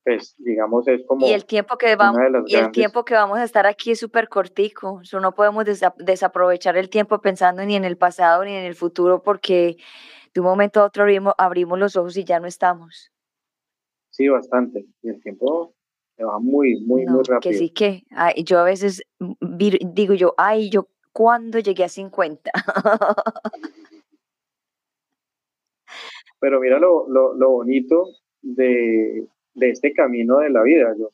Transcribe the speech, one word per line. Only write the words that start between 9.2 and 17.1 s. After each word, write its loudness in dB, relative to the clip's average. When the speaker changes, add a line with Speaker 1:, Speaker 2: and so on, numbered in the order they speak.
Speaker 2:
porque 0
de -2
un 0
momento 2
a 6
otro 0
abrimos, 2
abrimos 0
los -2
ojos -2
y -6
ya 0
no -10
estamos. -4
Speaker 1:
Sí, 0
bastante. -2
Y -10
el -10
tiempo -6
se -8
va -6
muy, 0
muy, 0
Speaker 2:
No, -2